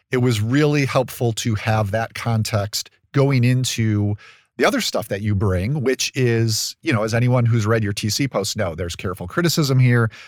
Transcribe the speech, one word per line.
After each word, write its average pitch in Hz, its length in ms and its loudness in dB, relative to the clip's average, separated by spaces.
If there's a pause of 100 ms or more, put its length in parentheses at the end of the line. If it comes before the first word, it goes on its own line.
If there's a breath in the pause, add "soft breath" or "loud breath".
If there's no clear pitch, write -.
(100)
it 131 80 0
was 120 240 0
really 147 420 2
helpful 127 500 -2
to 117 200 -2
have 107 380 0
that 113 200 -4
context 107 800 -4 (220)
going 135 300 2
into 113 760 0 (420 loud breath)
the 127 80 2
other 220 160 2
stuff - 260 -4
that 101 140 -4
you 107 120 0
bring, 101 480 0
which 131 320 -2
is, 113 680 0
you 160 100 0
know, 107 120 2
as 113 100 -2
anyone 123 320 2
who's 113 180 2
read 110 180 2
your 101 120 -2
T 107 160 -4
C 139 180 -2
posts 98 260 -2
know, 92 200 -4
there's 87 220 -6
careful 90 300 -8
criticism 151 520 0
here, 120 320 4 (180 loud breath)